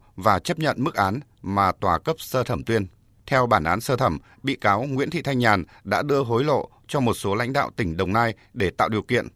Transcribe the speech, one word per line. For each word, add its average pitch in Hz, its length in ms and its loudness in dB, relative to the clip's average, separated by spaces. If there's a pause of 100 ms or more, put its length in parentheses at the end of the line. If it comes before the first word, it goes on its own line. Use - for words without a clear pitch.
(160)
và 98 220 4
chấp 165 200 -4
nhận 139 260 0
mức 170 100 -4
án 101 260 0 (220)
mà 98 300 2
tòa 87 260 0
cấp 160 200 -4
sơ - 260 -2
thẩm 92 180 -4
tuyên. 113 240 -2 (400)
Theo 131 200 2
bản 107 180 4
án 90 160 0
sơ 127 160 -2
thẩm, 107 220 0 (240)
bị 135 140 -4
cáo 104 260 2
Nguyễn 139 280 -4
Thị 160 120 -6
Thanh 139 160 -2
Nhàn 107 260 4 (200)
đã 101 180 0
đưa 139 200 2
hối 117 220 0
lộ 139 240 0 (180)
cho 147 140 -2
một 117 140 2
số 101 200 -4
lãnh 120 180 -2
đạo 139 240 0
tỉnh 85 200 -2
Đồng 92 160 -2
Nai 117 220 2 (200)
để 95 160 0
tạo 92 180 0
điều 104 140 -2
kiện - 340 -2